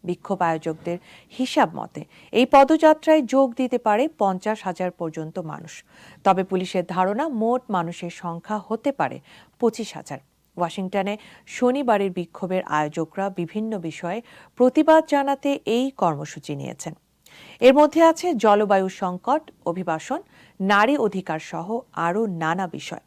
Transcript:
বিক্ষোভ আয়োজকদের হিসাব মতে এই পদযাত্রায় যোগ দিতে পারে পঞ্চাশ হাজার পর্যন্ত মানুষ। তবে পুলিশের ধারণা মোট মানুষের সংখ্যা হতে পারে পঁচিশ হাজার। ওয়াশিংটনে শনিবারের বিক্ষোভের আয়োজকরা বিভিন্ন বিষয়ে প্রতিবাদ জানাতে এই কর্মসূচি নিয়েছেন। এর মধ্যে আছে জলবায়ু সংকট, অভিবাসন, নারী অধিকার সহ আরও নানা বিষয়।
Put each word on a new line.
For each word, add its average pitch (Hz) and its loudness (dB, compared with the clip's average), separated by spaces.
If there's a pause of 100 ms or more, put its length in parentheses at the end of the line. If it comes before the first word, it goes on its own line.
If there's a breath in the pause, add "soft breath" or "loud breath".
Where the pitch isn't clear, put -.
বিক্ষোভ 185 -6
আয়োজকদের 165 -4 (420 soft breath)
হিসাব 254 0
মতে - -12 (260 soft breath)
এই 240 4
পদযাত্রায় 311 6
যোগ 262 2
দিতে 254 -2
পারে 233 2
পঞ্চাশ 208 -2
হাজার 180 -4
পর্যন্ত 160 -10
মানুষ। 156 -14 (400 soft breath)
তবে 190 6
পুলিশের 185 -2
ধারণা 196 -2
মোট 233 -2
মানুষের 175 -4
সংখ্যা 175 -8
হতে 226 -4
পারে 143 -4 (400 soft breath)
পঁচিশ 226 -2
হাজার। 139 -12 (380)
ওয়াশিংটনে 190 -4 (280 loud breath)
শনিবারের 247 0
বিক্ষোভের 180 -6
আয়োজকরা 156 -4
বিভিন্ন 208 -8
বিষয়ে 175 -8 (340 soft breath)
প্রতিবাদ 311 4
জানাতে 277 0
এই 247 0
কর্মসূচি 147 -4
নিয়েছেন। 139 -12 (680 loud breath)
এর 262 8
মধ্যে 302 4
আছে 330 2
জলবায়ু 208 4
সংকট, 196 -4 (140)
অভিবাসন, 175 -6 (400 soft breath)
নারী 208 4
অধিকার 185 -2
সহ 175 -10 (140)
আরও 175 -2
নানা 175 -4
বিষয়। - -12